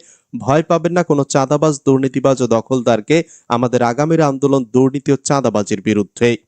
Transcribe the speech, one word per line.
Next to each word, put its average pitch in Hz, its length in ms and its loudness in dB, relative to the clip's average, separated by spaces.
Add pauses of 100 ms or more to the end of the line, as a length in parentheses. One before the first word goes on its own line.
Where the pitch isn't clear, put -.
(380)
ভয় 131 260 0
পাবেন 170 280 -2
না 185 120 0
কোনো 143 200 0
চাঁদাবাজ, 143 640 0
দুর্নীতিবাজ 135 560 0
ও 123 60 0
দখলদারকে। 120 760 0 (240)
আমাদের 120 360 0
আগামীর 147 380 0
আন্দোলন 135 420 0
দুর্নীতি 131 480 0
ও 139 40 2
চাঁদাবাজির 107 680 -2
বিরুদ্ধে।" 107 560 0 (100)